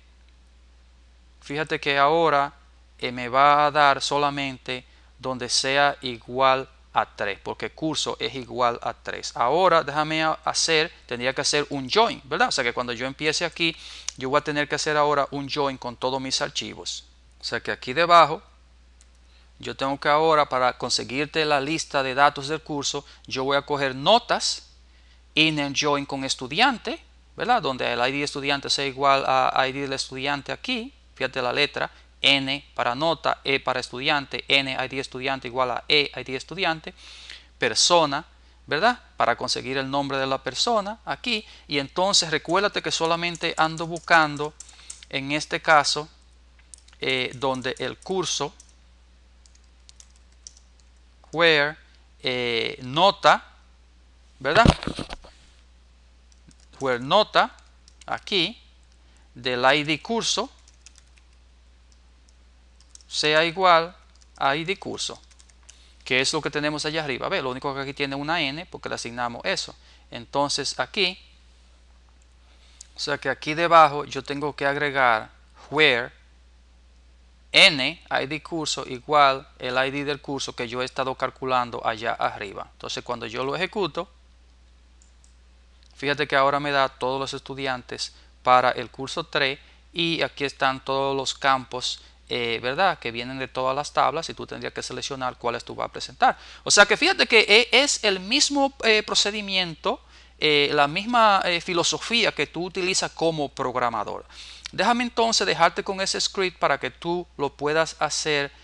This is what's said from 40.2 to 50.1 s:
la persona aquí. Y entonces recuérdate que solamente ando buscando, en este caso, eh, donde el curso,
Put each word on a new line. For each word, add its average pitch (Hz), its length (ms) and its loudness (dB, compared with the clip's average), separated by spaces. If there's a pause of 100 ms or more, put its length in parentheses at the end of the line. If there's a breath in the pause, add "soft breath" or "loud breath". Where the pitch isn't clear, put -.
la 135 160 -2
persona 208 640 -2
aquí. 214 400 -6 (220 loud breath)
Y 147 120 -4
entonces 180 520 0
recuérdate 180 520 0
que 156 100 -4
solamente 170 640 -2
ando 160 300 0
buscando, 156 640 2 (560 loud breath)
en 139 240 -6
este 156 300 -4
caso, 156 460 4 (920)
eh, 131 340 -2
donde 131 440 -4
el 123 180 -6
curso, 170 560 -4 (2750)